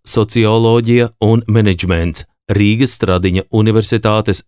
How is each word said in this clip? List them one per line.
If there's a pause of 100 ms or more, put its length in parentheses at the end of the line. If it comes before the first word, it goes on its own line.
socioloģija (100)
un
menedžments. (260)
Rīgas
Stradiņa (100)
Universitātes